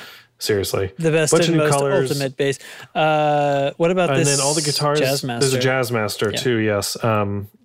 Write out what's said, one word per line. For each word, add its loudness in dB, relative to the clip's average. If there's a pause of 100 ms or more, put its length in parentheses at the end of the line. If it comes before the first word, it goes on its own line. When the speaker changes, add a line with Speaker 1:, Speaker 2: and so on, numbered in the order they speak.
(140)
Speaker 1:
<laughs> -20
Speaker 2:
Seriously. -2
Speaker 1:
The 0
best 2
Speaker 2:
Bunch 4
Speaker 1:
and 2
Speaker 2:
of 4
new 2
Speaker 1:
most 2
Speaker 2:
colors. 0
Speaker 1:
ultimate -4
bass. -2 (340)
Uh, 2
what 2
about 2
Speaker 2:
And 2
Speaker 1:
this 2 (100)
Speaker 2:
then 0
all 0
the -2
guitars. 0
Speaker 1:
Jazzmaster? -2
Speaker 2:
There's 2
a 0
Jazzmaster 0
Speaker 1:
Yeah. -4
Speaker 2:
too, 0
yes. -2
Um, 0 (180)